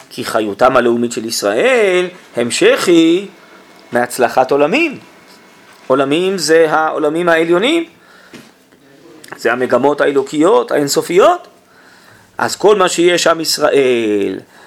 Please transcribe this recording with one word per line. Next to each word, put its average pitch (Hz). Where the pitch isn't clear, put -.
כי 127
חיותם 113
הלאומית 120
של 110
ישראל 180
המשך 170
היא 170
מהצלחת 120
עולמים. 180
עולמים 151
זה 160
העולמים 156
העליונים, 175
זה 117
המגמות 127
האלוקיות, 147
האינסופיות. 170
אז 117
כל 208
מה 185
שיש 175
עם 165
ישראל, 117